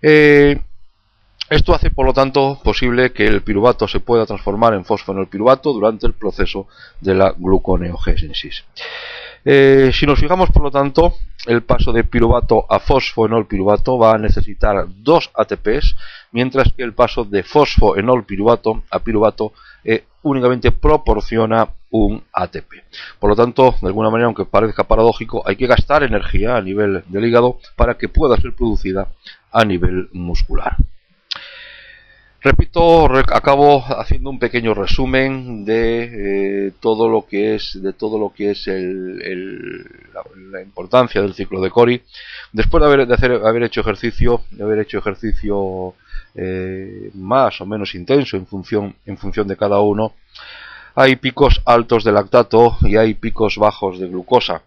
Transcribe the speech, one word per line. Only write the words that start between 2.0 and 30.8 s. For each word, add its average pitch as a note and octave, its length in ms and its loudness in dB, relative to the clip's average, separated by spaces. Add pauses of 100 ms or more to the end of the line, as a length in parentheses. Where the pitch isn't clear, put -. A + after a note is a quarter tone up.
lo B2+ 80 2
tanto, C3+ 500 0
posible B2 480 0
que G#2+ 140 0
el G#2+ 160 2
piruvato A2 440 0
se G2 140 -2
pueda A#2 240 0
transformar G#2 480 -2
en F#2+ 140 -4
fosfoenol G2 420 -4
piruvato C3 460 0
durante G#2+ 320 -2
el - 80 2
proceso G2 520 -4 (360)
de F#2+ 120 0
la F#2+ 220 2
gluconeogénesis. F2 1300 -2 (800)
Eh, C3+ 480 6
si - 140 0
nos C#3+ 120 2
fijamos, F3+ 300 2
por D#3 140 4
lo C#3+ 80 0
tanto, C#3+ 460 0 (280)
el A#2+ 180 0
paso B2 300 2
de A2+ 100 2
piruvato A#2 640 2
a G#2 120 0
fosfoenol A2+ 680 0
piruvato G#2 520 0
va A2 160 6
a A2 40 0
necesitar G#2 680 0
dos A#2 460 0
A A2 100 0
T G2+ 140 -6
Ps, B2 360 2 (380)
mientras B2+ 400 0
que - 100 -4
el A#2 120 -8
paso A#2+ 300 0
de G2+ 180 -2
fosfoenol A#2 840 2
piruvato A2 680 -2
a F#2+ 100 -4
piruvato, G#2+ 520 -2 (320)
eh, A2 200 -2 (180)
únicamente B2+ 500 0
proporciona A2+ 960 0 (220)
un A2 420 0
A F2+ 140 -4
T E2 160 -12
P. - 220 -20 (340)
Por G#2 100 0
lo G#2 80 2
tanto, A#2+ 460 4
de F#2 60 -2
alguna G#2+ 200 -2
manera, A#2 200 0
aunque G2+ 180 -4
parezca G#2 380 0
paradójico, A2+ 640 0
hay G2 100 -2
que B2+ 100 -4
gastar C#3+ 380 2
energía A2 520 -2
a G#2+ 60 -2
nivel G2 460 -2
del G2 180 -4
hígado A#2 320 2 (180)
para A#2 220 2
que A#2 100 -8
pueda B2+ 300 2
ser - 160 0
producida G2 540 -2 (440)
a A2+ 140 2
nivel F2+ 480 -2
muscular. - 600 -2 (1700)